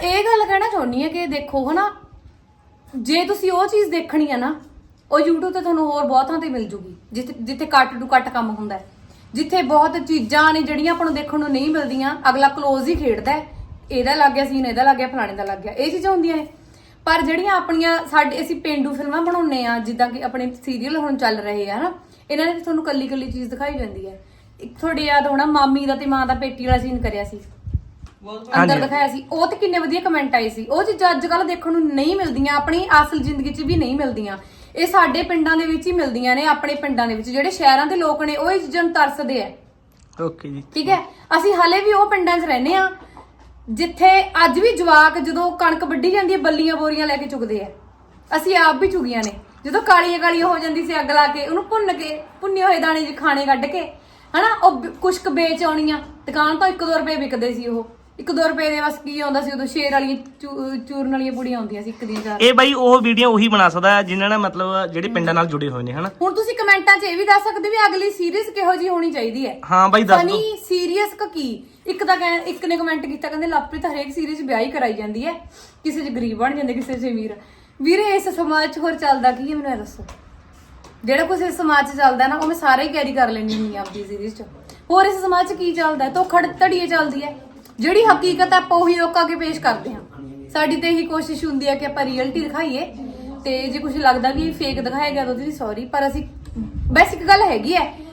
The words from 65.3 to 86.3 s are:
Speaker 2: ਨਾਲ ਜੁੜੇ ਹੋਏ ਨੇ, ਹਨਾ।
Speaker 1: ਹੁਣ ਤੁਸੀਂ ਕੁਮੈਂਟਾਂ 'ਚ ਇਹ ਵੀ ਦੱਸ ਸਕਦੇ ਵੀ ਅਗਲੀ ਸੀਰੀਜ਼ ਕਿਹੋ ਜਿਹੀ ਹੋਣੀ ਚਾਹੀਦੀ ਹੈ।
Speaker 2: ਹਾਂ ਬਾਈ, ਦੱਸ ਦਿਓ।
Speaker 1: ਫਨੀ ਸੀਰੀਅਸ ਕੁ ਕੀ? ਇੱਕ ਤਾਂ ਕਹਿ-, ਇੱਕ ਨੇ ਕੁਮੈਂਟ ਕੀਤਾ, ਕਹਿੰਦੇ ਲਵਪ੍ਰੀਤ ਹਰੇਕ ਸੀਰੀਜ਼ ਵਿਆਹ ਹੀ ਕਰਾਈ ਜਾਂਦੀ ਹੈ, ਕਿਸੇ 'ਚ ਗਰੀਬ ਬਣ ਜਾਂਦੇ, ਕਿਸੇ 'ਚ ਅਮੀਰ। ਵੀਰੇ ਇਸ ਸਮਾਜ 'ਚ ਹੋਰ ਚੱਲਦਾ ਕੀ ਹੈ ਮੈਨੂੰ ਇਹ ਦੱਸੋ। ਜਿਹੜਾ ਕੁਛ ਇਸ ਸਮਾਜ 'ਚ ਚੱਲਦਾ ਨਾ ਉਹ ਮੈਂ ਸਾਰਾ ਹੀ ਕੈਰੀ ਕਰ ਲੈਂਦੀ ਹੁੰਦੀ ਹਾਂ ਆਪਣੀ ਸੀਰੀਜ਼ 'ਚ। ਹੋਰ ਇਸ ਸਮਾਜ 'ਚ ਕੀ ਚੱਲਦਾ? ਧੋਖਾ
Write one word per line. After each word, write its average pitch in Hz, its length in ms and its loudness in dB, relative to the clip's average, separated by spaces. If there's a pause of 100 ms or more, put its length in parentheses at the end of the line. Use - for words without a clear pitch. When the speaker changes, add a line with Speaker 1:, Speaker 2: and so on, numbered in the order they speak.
Speaker 2:
ਨਾਲ 165 140 2
ਜੁੜੇ 147 220 -4
ਹੋਏ 127 140 -6
ਨੇ, 123 100 -8
ਹਨਾ। 170 160 -6 (120)
Speaker 1:
ਹੁਣ 370 120 0
ਤੁਸੀਂ 440 220 -2
ਕੁਮੈਂਟਾਂ 392 420 4
'ਚ 392 60 -4
ਇਹ 349 140 -2
ਵੀ 403 60 0
ਦੱਸ 403 200 6
ਸਕਦੇ 415 260 -2
ਵੀ 440 60 0 (140)
ਅਗਲੀ 381 220 0
ਸੀਰੀਜ਼ 392 380 -2
ਕਿਹੋ 370 260 2
ਜਿਹੀ 349 140 -2
ਹੋਣੀ 339 220 0
ਚਾਹੀਦੀ 233 360 -4
ਹੈ। - 120 -8 (120)
Speaker 2:
ਹਾਂ 185 180 6
ਬਾਈ, 220 140 6
ਦੱਸ 196 180 8
ਦਿਓ। 349 80 2
Speaker 1:
ਫਨੀ 427 280 -2 (100)
ਸੀਰੀਅਸ 359 460 -2
ਕੁ 415 160 -8
ਕੀ? 262 340 -8 (240)
ਇੱਕ - 160 -4
ਤਾਂ 359 140 2
ਕਹਿ-, 339 300 0
ਇੱਕ - 180 -8
ਨੇ 330 120 0
ਕੁਮੈਂਟ 320 280 -4
ਕੀਤਾ, 294 240 -8
ਕਹਿੰਦੇ 311 180 -4
ਲਵਪ੍ਰੀਤ 311 380 -4
ਹਰੇਕ 285 280 -6
ਸੀਰੀਜ਼ 311 280 -6
ਵਿਆਹ 254 180 -2
ਹੀ 262 120 -2
ਕਰਾਈ 254 220 -2
ਜਾਂਦੀ 214 320 -8
ਹੈ, 339 80 -4 (500)
ਕਿਸੇ 311 180 -6
'ਚ 277 80 -6
ਗਰੀਬ 226 280 -6
ਬਣ 254 180 0
ਜਾਂਦੇ, 262 180 -4
ਕਿਸੇ 262 200 -6
'ਚ 247 120 -6
ਅਮੀਰ। 220 300 -6 (460)
ਵੀਰੇ 349 200 2
ਇਸ 392 280 0
ਸਮਾਜ 311 420 0
'ਚ 320 80 -10
ਹੋਰ 320 140 0
ਚੱਲਦਾ 269 380 2
ਕੀ 262 200 -6
ਹੈ 302 40 -4
ਮੈਨੂੰ 285 160 -4
ਇਹ 240 60 -4
ਦੱਸੋ। - 280 -14 (1000)
ਜਿਹੜਾ 285 200 2
ਕੁਛ 339 160 -2
ਇਸ 349 160 -4
ਸਮਾਜ 285 340 2
'ਚ 269 60 -8
ਚੱਲਦਾ 262 300 4
ਨਾ 294 80 0
ਉਹ 311 120 -2
ਮੈਂ 330 80 0
ਸਾਰਾ 269 260 4
ਹੀ 311 60 0
ਕੈਰੀ 277 260 -2
ਕਰ 247 160 2
ਲੈਂਦੀ 220 240 -4
ਹੁੰਦੀ 214 220 -4
ਹਾਂ 196 100 -8
ਆਪਣੀ 196 180 -12
ਸੀਰੀਜ਼ 202 320 -10
'ਚ। - 60 -18 (500)
ਹੋਰ 381 140 8
ਇਸ 381 160 0
ਸਮਾਜ 370 280 2
'ਚ 381 40 -4
ਕੀ 349 200 -4
ਚੱਲਦਾ? 311 360 0
ਧੋਖਾ 359 320 2